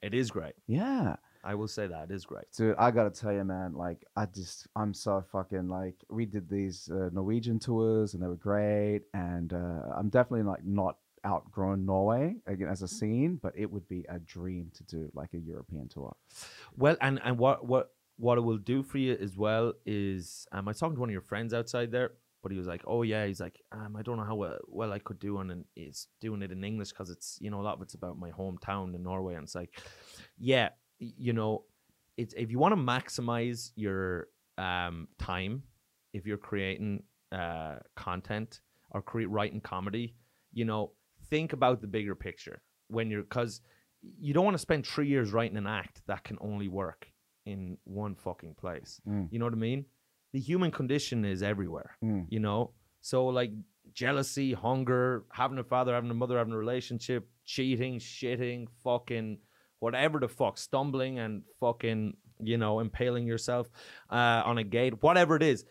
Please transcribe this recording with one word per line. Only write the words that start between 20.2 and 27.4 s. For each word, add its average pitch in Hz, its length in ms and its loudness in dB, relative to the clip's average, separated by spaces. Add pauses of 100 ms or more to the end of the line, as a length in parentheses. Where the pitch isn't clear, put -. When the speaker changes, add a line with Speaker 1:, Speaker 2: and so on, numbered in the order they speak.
Speaker 1:
um, 98 160 -4
I 107 40 -2
was - 80 -6
talking 160 160 0
to 123 40 -4
one 120 100 -2
of 104 40 -2
your 92 80 -4
friends 110 320 -4
outside 117 380 -2
there, 123 220 0 (280)
but 98 120 -6
he 95 40 -2
was 90 100 -4
like, 87 200 -6
"Oh 117 140 2
yeah," 107 240 2
he's 98 160 -4
like, 90 200 -10 (120)
um, 107 240 -10
"I 107 40 -6
don't 120 140 -4
know 110 80 -4
how 110 120 -2
well, 87 240 -2 (100)
well 107 240 -4
I 104 60 -4
could - 200 -10
do 101 200 -2
on 92 120 -4
an, 87 140 -10 (100)
is - 320 -12 (140)
doing 107 200 -4
it 92 120 -8
in 92 100 -6
English 104 300 -4
'cause 92 160 -10
it's, - 320 -12